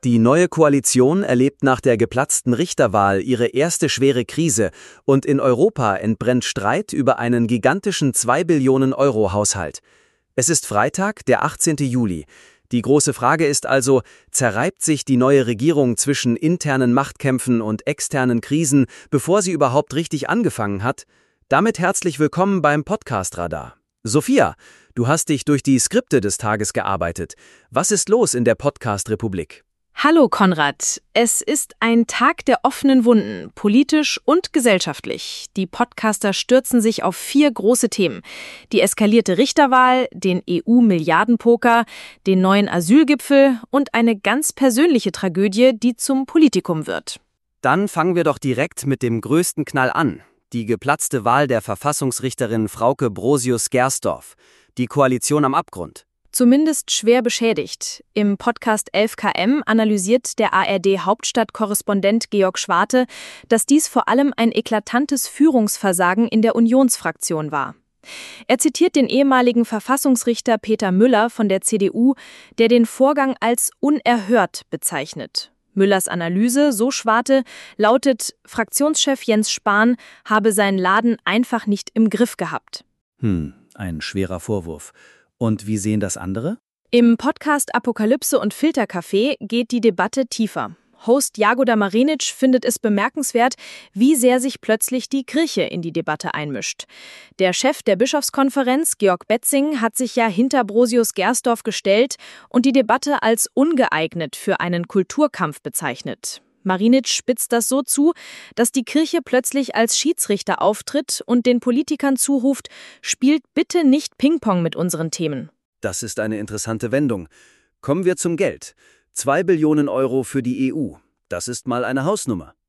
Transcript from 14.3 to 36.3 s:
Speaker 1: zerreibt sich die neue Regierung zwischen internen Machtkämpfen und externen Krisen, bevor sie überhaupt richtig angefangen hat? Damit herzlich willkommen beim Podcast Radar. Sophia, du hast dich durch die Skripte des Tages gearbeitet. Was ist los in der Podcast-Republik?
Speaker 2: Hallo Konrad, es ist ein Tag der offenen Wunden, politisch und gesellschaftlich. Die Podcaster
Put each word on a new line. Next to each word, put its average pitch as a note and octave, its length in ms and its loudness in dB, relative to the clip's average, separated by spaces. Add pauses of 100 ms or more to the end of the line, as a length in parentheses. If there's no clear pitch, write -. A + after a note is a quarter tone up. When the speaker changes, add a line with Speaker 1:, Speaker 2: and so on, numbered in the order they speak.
Speaker 1:
zerreibt B2 520 -2
sich D3+ 240 -2
die C3+ 100 2
neue C3 300 4
Regierung B2 500 0
zwischen C3 400 -2
internen C#3 560 0
Machtkämpfen B2+ 680 -2
und G#2+ 240 -6
externen B2+ 560 -2
Krisen, C#3 420 2 (240)
bevor E3+ 320 0
sie F#3 120 -4
überhaupt C#3+ 420 0
richtig D3+ 340 -4
angefangen A#2 540 -2
hat? B2 220 -4 (440)
Damit G3+ 300 2
herzlich B3+ 400 -2
willkommen F3+ 420 0
beim D3 240 0
Podcast G#2 540 -6
Radar. D#2+ 400 -8 (240)
Sophia, C#3 520 0 (400)
du A#2+ 120 -2
hast D#3 240 -2
dich C#3+ 160 -2
durch D3 160 2
die C3+ 160 2
Skripte D3 420 0
des G2 160 -4
Tages G#2+ 380 -2
gearbeitet. F2+ 600 -4 (340)
Was - 200 0
ist G3 200 -2
los A3 240 2
in B2 100 0
der A2+ 100 4
Podcast-Republik? G#2 1080 -6 (320)
Speaker 2:
Hallo D4+ 320 4
Konrad, D#3 720 0 (120)
es A#3 280 0
ist - 380 -6
ein A#3 300 2
Tag - 380 -2
der B3+ 180 2
offenen C4 400 2
Wunden, G#3 500 2
politisch C#4 680 2
und E4 280 0
gesellschaftlich. F#3+ 960 -2 (100)
Die F#3+ 120 -4
Podcaster - 640 -4